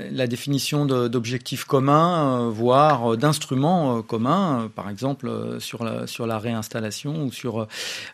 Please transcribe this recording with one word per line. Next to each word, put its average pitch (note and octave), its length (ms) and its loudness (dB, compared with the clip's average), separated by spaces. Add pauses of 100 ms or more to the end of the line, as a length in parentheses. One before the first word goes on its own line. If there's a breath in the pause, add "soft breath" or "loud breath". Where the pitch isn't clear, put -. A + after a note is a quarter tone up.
(120)
la C3 160 0
définition C#3 580 0
de, B2+ 220 2
d'objectifs A#2+ 560 -4
communs, C#3+ 800 4
euh, A#2 80 0
voire, A#2+ 640 4
euh, - 20 2
d'instruments, C#3+ 840 2
euh, - 20 -6
communs, B2+ 600 0
euh, A2 40 -6
par G2+ 220 -8
exemple, B2+ 400 -6
euh, A#2 320 -6
sur A#2 240 -8
la, A#2 200 -4
sur A#2+ 220 -6
la A2+ 100 -2
réinstallation A#2 840 -6
ou B2+ 80 -4
sur, A2 340 -4 (480 loud breath)